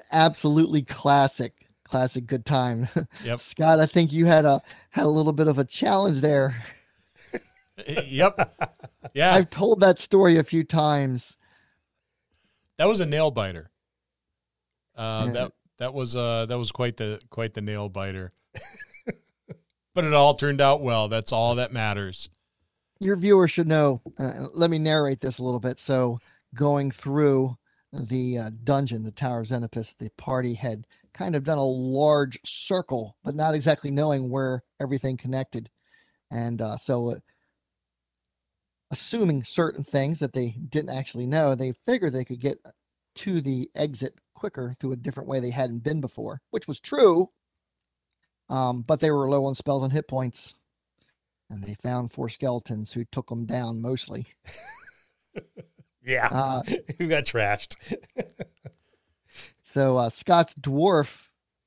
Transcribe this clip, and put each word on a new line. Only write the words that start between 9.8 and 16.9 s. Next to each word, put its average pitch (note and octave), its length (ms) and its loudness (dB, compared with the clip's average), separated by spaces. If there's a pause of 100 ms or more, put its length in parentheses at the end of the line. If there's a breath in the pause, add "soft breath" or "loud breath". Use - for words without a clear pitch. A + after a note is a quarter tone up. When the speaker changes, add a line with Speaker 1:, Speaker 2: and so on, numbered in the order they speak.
Speaker 1:
that F#3 180 6
story F#3 380 6
a D#3 80 4
few E3 180 0
times. C#3+ 720 0 (1400)
Speaker 2:
That F3+ 100 4
was G#3 140 4
a F3 40 2
nail D3+ 260 2
biter. F#2+ 380 -6 (1300)
Uh, A2 320 -6
Speaker 1:
Yeah. A#2+ 60 -2
Speaker 2:
that, A#2+ 180 -4 (280)
that B2+ 140 -6
was, B2+ 220 -6
uh, A#2 300 0
that A#2+ 120 -4
was A#2 140 -4
quite A#2+ 240 -4